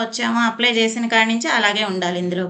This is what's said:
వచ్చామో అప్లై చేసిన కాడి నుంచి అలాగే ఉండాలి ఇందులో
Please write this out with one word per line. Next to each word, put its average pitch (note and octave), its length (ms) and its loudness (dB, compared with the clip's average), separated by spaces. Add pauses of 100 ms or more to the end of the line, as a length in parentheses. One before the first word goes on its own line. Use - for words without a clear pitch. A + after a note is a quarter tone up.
వచ్చామో A#3 360 -2 (100)
అప్లై A#3+ 300 0
చేసిన A3+ 240 0 (120)
కాడి A3+ 160 4
నుంచి A#3 260 -2
అలాగే G#3 340 0
ఉండాలి F3+ 320 -2
ఇందులో F3+ 260 -2